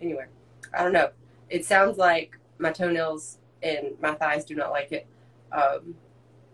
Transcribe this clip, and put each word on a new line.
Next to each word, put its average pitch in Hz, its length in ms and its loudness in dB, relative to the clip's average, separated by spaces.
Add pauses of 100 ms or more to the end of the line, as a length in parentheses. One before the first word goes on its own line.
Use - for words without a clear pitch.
anyway. 147 240 -6 (520)
I 175 60 2
don't 180 100 2
know. 156 180 4 (380)
It 175 140 -4
sounds 196 340 4
like 170 400 2 (200)
my 160 160 -2
toenails 165 640 -2 (240)
and 147 300 -4 (100)
my 151 140 0
thighs 151 280 0
do 151 120 -14
not 147 160 -4
like 143 200 -4
it. - 160 -8 (460)
Um, 147 420 0 (580)